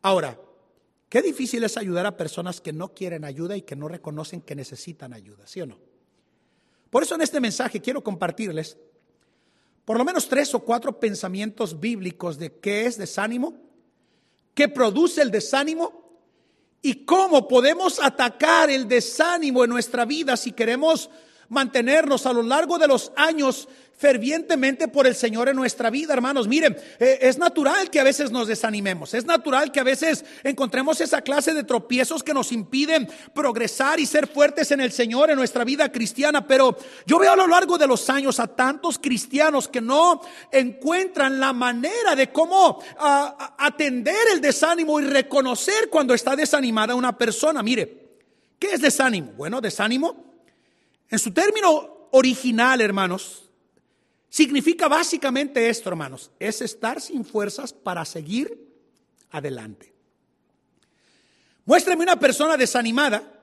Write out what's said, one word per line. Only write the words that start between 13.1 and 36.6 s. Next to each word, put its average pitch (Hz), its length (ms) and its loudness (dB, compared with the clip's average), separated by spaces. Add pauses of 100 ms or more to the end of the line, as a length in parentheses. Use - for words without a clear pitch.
qué 285 140 4
produce 285 540 2
el 247 80 2
desánimo 285 880 -4 (640)
y - 240 -4
cómo 339 420 4
podemos 330 500 2
atacar 302 680 2
el 262 180 0
desánimo 269 800 2
en 233 60 0
nuestra 240 340 -2
vida 277 320 -2
si - 160 -8
queremos 254 560 0 (400)
mantenernos 269 800 2
a 254 80 0
lo 233 80 0
largo 311 360 0
de 311 100 4
los 262 280 2
años 294 520 0 (260)
fervientemente 277 920 0
por 277 180 2
el 254 80 4
Señor 233 340 -2
en 277 60 0
nuestra 247 340 -2
vida, 294 240 -4
hermanos. 254 360 -2
Miren, 285 280 2 (220)
eh, 262 220 4
es 262 180 4
natural 349 500 0
que 302 120 2
a 262 40 2
veces 277 280 2
nos 233 160 -4
desanimemos, 202 680 -6
es 240 120 -4
natural 302 440 0
que 285 80 -2
a 254 60 0
veces 269 400 0 (180)
encontremos 269 580 -2
esa 302 220 0
clase 294 320 -2
de 294 80 -4
tropiezos 254 640 -4
que 311 100 -4
nos 262 160 -2
impiden 269 580 -2 (240)
progresar 277 680 -2
y 269 60 0
ser 302 200 2
fuertes 294 460 2
en 277 80 0
el 254 100 0
Señor, 247 400 2
en 285 60 4
nuestra 254 260 0
vida 277 300 0
cristiana, 285 560 -2
pero 262 280 6 (300)